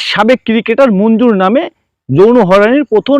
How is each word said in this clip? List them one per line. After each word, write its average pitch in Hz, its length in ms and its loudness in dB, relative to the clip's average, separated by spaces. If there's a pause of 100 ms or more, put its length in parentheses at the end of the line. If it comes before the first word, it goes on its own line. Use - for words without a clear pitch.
সাবেক 226 400 -2
ক্রিকেটার 233 480 -2
মঞ্জুর 220 440 0
নামে 190 260 -2 (460)
যৌন 190 340 2
হয়রানির 208 420 0
প্রথম 233 360 -2